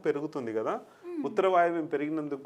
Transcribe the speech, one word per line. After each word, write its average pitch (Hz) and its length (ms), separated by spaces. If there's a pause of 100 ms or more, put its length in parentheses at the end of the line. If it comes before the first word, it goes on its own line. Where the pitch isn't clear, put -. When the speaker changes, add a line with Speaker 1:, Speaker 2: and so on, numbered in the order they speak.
Speaker 1:
పెరుగుతుంది 147 540
కదా, 127 140 (320)
Speaker 2:
Hmm. 349 240
Speaker 1:
ఉత్తర 180 260
వాయువ్యం 170 400
పెరిగినందుకు 147 520